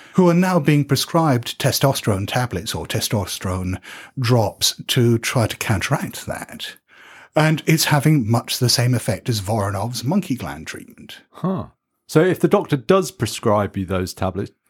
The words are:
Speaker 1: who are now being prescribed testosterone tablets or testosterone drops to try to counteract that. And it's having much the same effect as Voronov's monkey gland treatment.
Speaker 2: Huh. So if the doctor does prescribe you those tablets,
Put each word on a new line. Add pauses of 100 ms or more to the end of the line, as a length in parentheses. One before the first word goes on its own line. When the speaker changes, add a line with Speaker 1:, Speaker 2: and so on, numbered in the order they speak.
(140)
Speaker 1:
who
are
now
being
prescribed
testosterone
tablets
or
testosterone (400)
drops
to
try
to
counteract
that. (640)
And
it's
having
much
the
same
effect
as
Voronov's
monkey
gland
treatment. (140)
Speaker 2:
Huh. (440)
So
if
the
doctor
does
prescribe
you
those
tablets, (200)